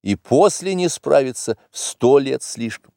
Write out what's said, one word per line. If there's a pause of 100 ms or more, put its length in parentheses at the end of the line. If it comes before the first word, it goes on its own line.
и
после
не
справиться (140)
в
сто
лет
слишком?